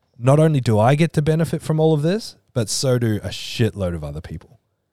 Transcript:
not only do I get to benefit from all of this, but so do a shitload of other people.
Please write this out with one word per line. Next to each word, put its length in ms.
not 200
only 220
do 180
I 160
get 200
to 80
benefit 400
from 180
all 140
of 80
this, 340
but 160
so 300
do 240
a 60
shitload 680
of 100
other 160
people. 300